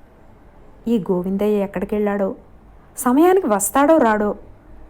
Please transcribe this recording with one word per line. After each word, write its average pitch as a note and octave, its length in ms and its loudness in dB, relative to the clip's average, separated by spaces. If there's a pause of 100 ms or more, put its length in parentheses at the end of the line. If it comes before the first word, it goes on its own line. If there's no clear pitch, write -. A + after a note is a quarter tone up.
(880)
ఈ A3+ 120 0
గోవిందయ్య G3 640 -2
ఎక్కడికెళ్ళాడో, G3+ 720 -4 (600)
సమయానికి E4+ 500 2
వస్తాడో C4+ 500 2
రాడో. G#3+ 380 0 (540)